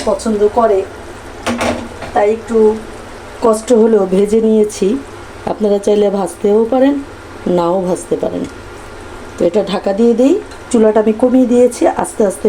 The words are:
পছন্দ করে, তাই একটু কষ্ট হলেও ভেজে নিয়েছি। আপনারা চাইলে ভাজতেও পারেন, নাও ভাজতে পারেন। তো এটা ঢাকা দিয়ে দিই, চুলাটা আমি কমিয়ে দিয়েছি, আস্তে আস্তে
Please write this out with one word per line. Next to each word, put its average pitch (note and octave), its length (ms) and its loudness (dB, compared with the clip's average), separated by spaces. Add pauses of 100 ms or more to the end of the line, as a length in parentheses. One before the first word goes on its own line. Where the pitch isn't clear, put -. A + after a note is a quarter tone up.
পছন্দ G#3 500 0
করে, G#3 280 2 (1300)
তাই G#3 180 2
একটু A3 440 2 (640)
কষ্ট A3 320 0
হলেও A3 340 4
ভেজে G3+ 340 2
নিয়েছি। G#3+ 460 2 (600)
আপনারা G3+ 320 0
চাইলে G#3 320 2
ভাজতেও G3+ 500 0 (100)
পারেন, C4+ 240 4 (520)
নাও F3 340 2
ভাজতে F3 360 -2
পারেন। - 280 -4 (880)
তো - 100 -6
এটা F3+ 160 2 (120)
ঢাকা F#3+ 200 -2
দিয়ে A#3 220 4
দিই, C4 200 4 (360)
চুলাটা A3 300 4
আমি A3 120 2
কমিয়ে B3 340 4
দিয়েছি, B3 360 2 (200)
আস্তে - 240 -4
আস্তে G3 220 -2